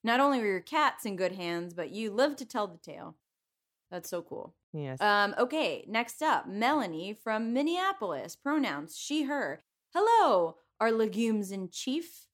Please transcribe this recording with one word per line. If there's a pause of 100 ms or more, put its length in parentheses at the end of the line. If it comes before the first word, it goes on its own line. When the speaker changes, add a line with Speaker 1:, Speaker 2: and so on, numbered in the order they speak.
Speaker 1:
not
only
were
your
cats
in
good
hands,
but
you
lived
to
tell
the
tale. (760)
That's
so
cool. (180)
Speaker 2:
Yes.
Speaker 1:
Um,
okay,
next
up,
Melanie
from
Minneapolis.
Pronouns
she,
her. (320)
"Hello, (240)
our
legumes
in
chief."